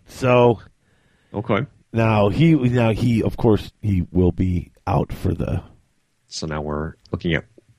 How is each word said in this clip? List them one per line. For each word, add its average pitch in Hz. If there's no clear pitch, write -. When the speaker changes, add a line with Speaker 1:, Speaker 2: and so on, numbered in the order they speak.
Speaker 1:
So 123
Speaker 2:
Okay. 107
Speaker 1:
now 110
he, 156
now 123
he, 117
of -
course, 107
he 98
will 90
be 90
out -
for 90
the -
Speaker 2:
So -
now 76
we're 76
looking 87
at -